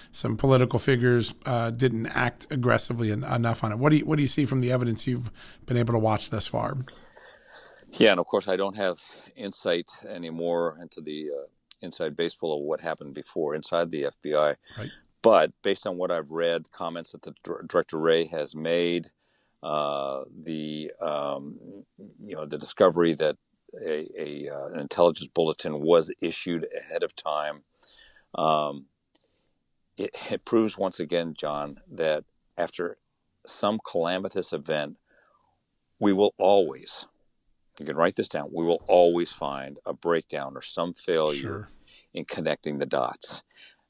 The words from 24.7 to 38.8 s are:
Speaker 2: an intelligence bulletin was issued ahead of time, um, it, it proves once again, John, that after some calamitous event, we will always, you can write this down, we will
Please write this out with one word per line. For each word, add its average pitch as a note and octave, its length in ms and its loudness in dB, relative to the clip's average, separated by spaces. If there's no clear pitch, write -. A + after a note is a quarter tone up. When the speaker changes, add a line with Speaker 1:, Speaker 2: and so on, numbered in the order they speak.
Speaker 2:
an E2 60 -8
intelligence D#2 520 2
bulletin D#2+ 480 0
was D#2+ 300 6
issued E2+ 460 -4
ahead E2+ 280 -4
of E2 100 -6
time, D2+ 480 -4
um, D2+ 520 0
it, G2 140 -6
it - 160 -4
proves A2 320 2
once F#2+ 220 -2
again, E2+ 400 -2
John, D2 500 -6
that D#2 360 -2
after F2 380 -4
some G#2 380 -2
calamitous F#2 680 -2
event, D2+ 440 -4
we G#2 120 6
will G2+ 240 4
always, F#2 720 4
you D2 80 -10
can D2+ 80 -6
write E2+ 220 2
this G2+ 120 -2
down, D2 240 -6
we E2+ 120 -2
will E2+ 240 2